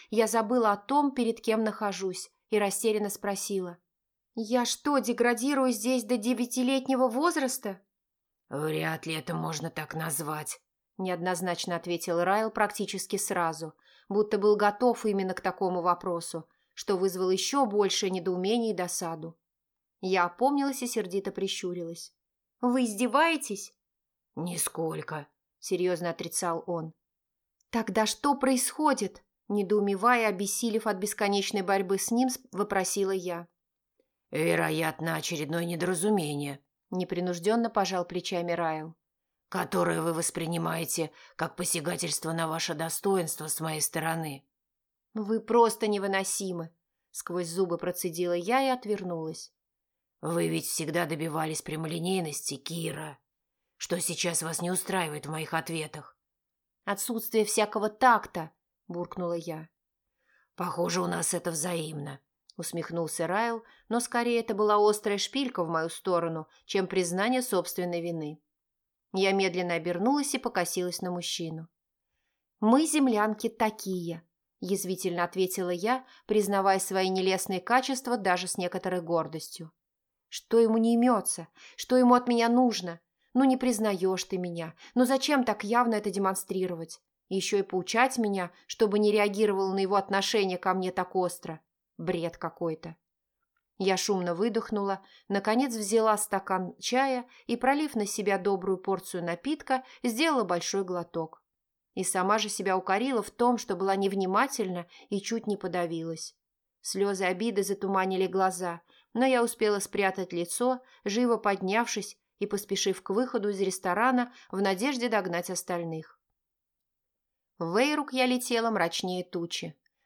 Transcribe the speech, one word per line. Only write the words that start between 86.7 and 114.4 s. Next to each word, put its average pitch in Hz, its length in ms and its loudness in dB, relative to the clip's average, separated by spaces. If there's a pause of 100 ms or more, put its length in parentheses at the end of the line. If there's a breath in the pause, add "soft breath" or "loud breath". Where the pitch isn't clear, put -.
Ещё 190 280 0
и - 60 4
поучать 247 540 0
меня, 202 340 -2 (160 soft breath)
чтобы 214 320 2
не 208 120 4
реагировала 202 600 2
на 196 60 0
его 196 160 2
отношение 196 600 2
ко 185 160 0
мне 185 180 -2
так 180 240 -4
остро. 170 440 -2 (380)
Бред 165 400 -4
какой-то. 165 580 -6 (800)
Я 190 200 2
шумно 180 380 0
выдохнула, 202 640 -2 (260 loud breath)
наконец 226 480 0
взяла 214 420 4
стакан 190 600 -2
чая 254 460 0 (200 loud breath)
и, 233 120 -2
пролив 285 380 2
на 208 100 0
себя 196 320 0
добрую 190 400 0
порцию 185 460 -4
напитка, 262 600 -2 (200 loud breath)
сделала 254 400 2
большой 180 420 -2
глоток. 170 560 -6 (520)
И 185 100 -4
сама 190 340 2
же 220 100 0
себя 190 300 0
укорила 214 440 0
в - 100 -8
том, 240 260 4
что 196 180 -4
была 196 200 0
невнимательна 196 880 0 (240 loud breath)
и 202 100 -2
чуть 226 280 -4
не 202 100 0
подавилась. 165 800 -4 (460)
Слёзы 196 440 0
обиды 190 380 0
затуманили 190 640 0
глаза, 185 540 0 (320 soft breath)
но 240 120 4
я 254 180 4
успела 214 360 2
спрятать 190 520 -2
лицо, 240 500 -2 (220 soft breath)
живо 233 340 2
поднявшись 202 800 -2 (220)
и 202 60 -2
поспешив 196 560 -2
к - 80 -10
выходу 214 400 0
из 196 100 -2
ресторана 214 720 0 (200 loud breath)